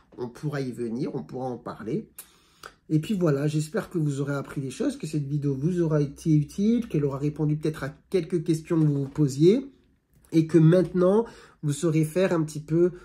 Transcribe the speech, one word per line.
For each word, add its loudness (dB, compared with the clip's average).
On -8
pourra -8
y -6
venir, -6
on -8
pourra -10
en -6
parler. -8
Et 2
puis -2
voilà, 2
j'espère -4
que -6
vous -2
aurez -4
appris -8
des -8
choses, -4
que -10
cette -4
vidéo -2
vous -2
aura 2
été 0
utile, 2
qu'elle 0
aura -2
répondu -2
peut-être -4
à -6
quelques -2
questions 0
que 4
vous 2
vous -6
posiez, 2
et 4
que 4
maintenant, 6
vous -2
saurez 0
faire 0
un 0
petit -8
peu 0